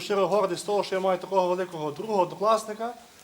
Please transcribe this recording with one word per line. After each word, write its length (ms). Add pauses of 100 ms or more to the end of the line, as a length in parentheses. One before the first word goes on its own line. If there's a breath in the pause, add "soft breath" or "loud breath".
щиро 240
гордий 300
з 60
того, 200
що 120
я 60
маю 180
такого 280
великого 440
другого 300
однокласника, 720 (300 loud breath)